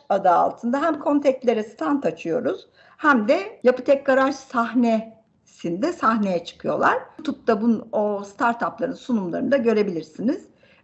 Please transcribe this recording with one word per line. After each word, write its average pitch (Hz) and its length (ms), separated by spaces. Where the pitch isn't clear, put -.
adı 185 200
altında 233 520
hem 330 180
konteklere 262 640
stand 294 400
açıyoruz, 170 640
hem 247 300
de 339 360
Yapı 247 200
Tek 277 220
Garaj 269 300
sahnesinde 226 1600
sahneye 208 520
çıkıyorlar. - 520
YouTube'da 226 420
bun-, 226 300
o 208 320
startupların 202 680
sunumlarını 190 580
da 277 60
görebilirsiniz. 208 880